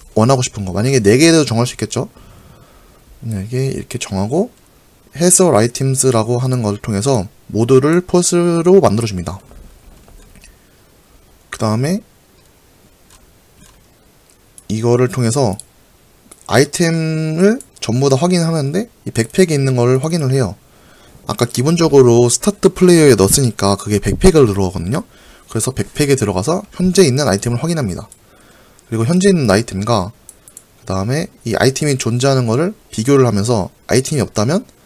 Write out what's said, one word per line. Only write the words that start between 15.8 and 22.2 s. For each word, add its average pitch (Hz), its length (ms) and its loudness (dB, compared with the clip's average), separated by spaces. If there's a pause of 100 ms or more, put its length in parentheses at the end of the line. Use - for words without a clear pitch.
아이템을 160 1160 0 (200)
전부 127 280 0
다 135 80 2
확인하는데 165 720 -2 (180)
이 - 40 -10
백팩에 165 420 0
있는 135 240 0
걸 123 220 2
확인을 151 340 -2
해요. 110 220 -2 (720)
아까 - 180 -4
기본적으로 131 840 4